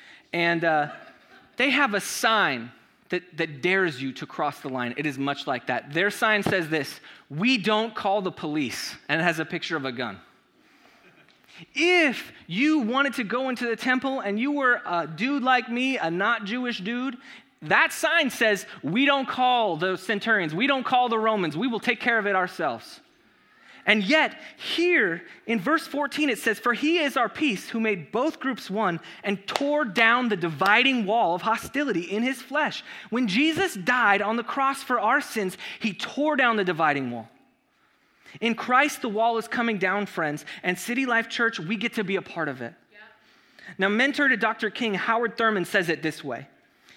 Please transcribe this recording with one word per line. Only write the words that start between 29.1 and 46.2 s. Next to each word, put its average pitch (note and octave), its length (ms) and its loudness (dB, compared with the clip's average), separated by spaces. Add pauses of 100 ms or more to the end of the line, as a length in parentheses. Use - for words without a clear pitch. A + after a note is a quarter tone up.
and G3+ 240 -2
tore D4 360 0
down A#3 440 4
the G#3 80 0
dividing G3+ 680 2
wall G3 280 2
of F3 80 -4
hostility A3 600 -2
in G3 200 -2
his C4 180 -2
flesh." C4+ 440 -2 (260)
When B3 160 2
Jesus D#4 480 2
died G3+ 480 4
on G#3+ 140 0
the A#3 80 -2
cross C4+ 380 -2
for B3 180 0
our A#3+ 200 4
sins, G3 360 -4 (240)
he G#3+ 120 -2
tore D4 440 -2
down B3 200 4
the G3+ 80 2
dividing D3+ 460 2
wall. A#2 180 -10 (1120)
In A#3 120 2
Christ, C4 460 2
the C4 80 -4
wall A3+ 300 0
is A3 100 -4
coming A#3 300 -2
down, F#3+ 260 0
friends, D3+ 400 -4 (180)
and F3+ 160 -2
City C4 280 -4
Life A3+ 240 0
Church, A#3 280 0
we F#3 180 -4
get A3+ 180 -4
to A3 100 -2
be F#3+ 120 0
a F3+ 60 -2
part D#3+ 260 -6
of C3 120 -6
it. C#3 140 -10 (180)
Yeah. G#3 60 -20 (800)
Now, F#3+ 100 2
mentor C4+ 400 2
to B3 80 4
Doctor A3 320 0
King, A3 240 -2
Howard A3+ 460 0
Thurman, G#3+ 260 2
says F3 240 0
it D3 140 -2
this D#3 200 -4